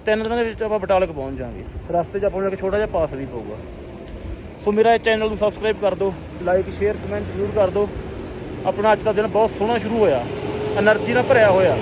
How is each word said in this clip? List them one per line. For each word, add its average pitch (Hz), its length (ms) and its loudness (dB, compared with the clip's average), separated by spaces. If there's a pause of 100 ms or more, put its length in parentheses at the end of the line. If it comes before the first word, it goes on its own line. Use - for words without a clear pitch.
ਤਿੰਨ 214 180 2
ਦਿਨਾਂ 220 140 0
ਦੇ 240 80 2
ਵਿੱਚ 220 180 -4
ਆਪਾਂ 214 160 0
ਬਟਾਲਕ 185 340 2
ਪਹੁੰਚ 135 260 -6
ਜਾਵਾਂਗੇ। 117 260 -8 (260)
ਰਸਤੇ 170 300 0
'ਚ 202 40 0
ਆਪਾਂ 185 160 0
ਨੂੰ 196 120 0
ਇੱਕ 190 80 -6
ਛੋਟਾ 190 160 0
ਜਿਹਾ 214 120 0
ਪਾਸ 160 240 0
ਵੀ 135 140 -6
ਪਊਗਾ। 110 300 -10 (1080)
ਸੋ 208 80 2
ਮੇਰਾ 220 220 6
ਇਹ 220 40 4
ਚੈਨਲ 220 300 2
ਨੂੰ 214 100 -4
ਸਬਸਕ੍ਰਾਈਬ 208 420 0
ਕਰ 190 140 2
ਦਿਓ, 190 180 0 (300)
ਲਾਈਕ, 185 320 0
ਸ਼ੇਅਰ, 196 220 -2
ਕੁਮੈਂਟ 202 280 -6
ਜ਼ਰੂਰ 196 300 -4
ਕਰ 196 160 4
ਦਿਓ। 202 180 0 (800)
ਆਪਣਾ 202 260 2
ਅੱਜ 208 100 2
ਦਾ 214 100 0
ਦਿਨ 208 140 2
ਬਹੁਤ 208 240 2
ਸੋਹਣਾ 226 280 0
ਸ਼ੁਰੂ 214 200 -2
ਹੋਇਆ, 139 260 4 (540)
ਐਨਰਜੀ 208 360 4
ਨਾਲ 247 80 4
ਭਰਿਆ 226 280 6
ਹੋਇਆ। 180 320 4